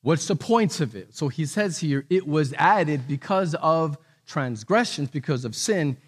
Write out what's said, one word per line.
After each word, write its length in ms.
What's 260
the 80
point 440
of 160
it? 180
So 140
he 180
says 320
here, 320
"It 180
was 260
added 540
because 480
of 440
transgressions, 880
because 340
of 100
sin." 420